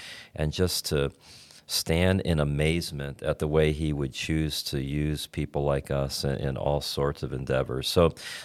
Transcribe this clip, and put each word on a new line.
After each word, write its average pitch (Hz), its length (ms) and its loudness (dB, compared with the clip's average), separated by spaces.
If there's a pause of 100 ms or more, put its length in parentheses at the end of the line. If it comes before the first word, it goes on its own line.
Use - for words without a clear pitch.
(360)
and 78 160 0
just - 360 0
to 71 240 2 (560)
stand 92 540 2
in 82 160 2
amazement 73 840 0
at 76 160 0
the 80 80 0
way 78 240 6
he 76 220 0
would 69 180 -2
choose 78 500 -2
to 69 220 -4
use 73 440 -2
people 71 360 -4
like 69 260 0
us 69 360 -2
in, 67 100 0
in 67 220 -2
all 73 240 0
sorts 71 420 -2
of 65 80 -6
endeavors. 65 560 -2
So, 82 260 6 (320)